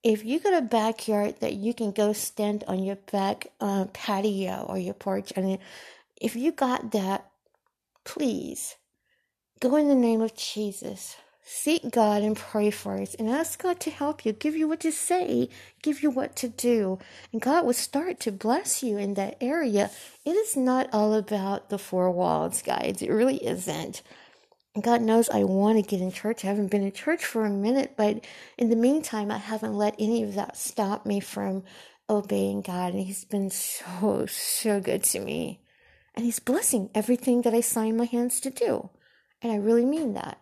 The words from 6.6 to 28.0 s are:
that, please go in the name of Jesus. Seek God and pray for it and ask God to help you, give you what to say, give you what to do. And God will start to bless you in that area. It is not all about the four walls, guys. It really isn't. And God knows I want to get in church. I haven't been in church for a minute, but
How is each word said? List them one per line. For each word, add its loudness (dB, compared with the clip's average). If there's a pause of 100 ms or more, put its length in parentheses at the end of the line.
that, -2 (720)
please -4 (840)
go 4
in 6
the 8
name 4
of -2
Jesus. -8 (320)
Seek -2
God 4
and 0
pray 0
for -6
it -6
and 0
ask -2
God 0
to -4
help -4
you, 0
give -2
you 2
what -2
to 0
say, 0 (320)
give -2
you 4
what -4
to -4
do. 2 (340)
And -2
God 4
will 4
start -2
to -4
bless 0
you 0
in -2
that -2
area. 2 (320)
It 0
is 2
not 2
all 4
about -2
the -4
four 2
walls, 0
guys. -2
It -2
really 4 (100)
isn't. -6 (720)
And -4
God 4
knows 4
I 2
want 4
to 2
get 0
in -2
church. -6
I -2
haven't 0
been 2
in 0
church -2
for 0
a 0
minute, 0
but 2 (340)